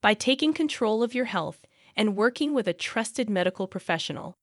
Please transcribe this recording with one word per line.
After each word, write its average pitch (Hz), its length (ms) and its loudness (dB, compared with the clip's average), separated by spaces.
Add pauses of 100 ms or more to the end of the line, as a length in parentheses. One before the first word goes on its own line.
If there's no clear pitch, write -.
By 208 120 6
taking 269 380 2
control 233 520 0
of 240 120 -4
your 247 100 0
health 185 400 -6 (300)
and 208 220 2
working 254 360 2
with 240 140 2
a 175 60 0
trusted 226 560 -4
medical 185 360 0
professional 165 760 -6